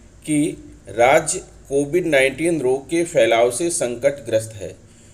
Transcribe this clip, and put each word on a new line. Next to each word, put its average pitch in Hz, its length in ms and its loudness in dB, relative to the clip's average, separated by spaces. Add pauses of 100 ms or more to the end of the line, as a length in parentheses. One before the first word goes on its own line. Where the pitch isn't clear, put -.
(240)
कि 151 120 -2 (520)
राज्य 143 500 2 (300)
कोविड 143 380 0
नाइन्टीन 147 540 0
रोग 131 240 0
के 170 200 -2
फैलाव 165 460 2
से 170 200 -4
संकटग्रस्त 120 840 -4
है, 98 180 -14 (440)